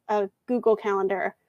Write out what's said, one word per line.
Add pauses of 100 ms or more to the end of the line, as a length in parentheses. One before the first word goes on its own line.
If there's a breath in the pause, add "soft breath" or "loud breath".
a (180)
Google
Calendar (120)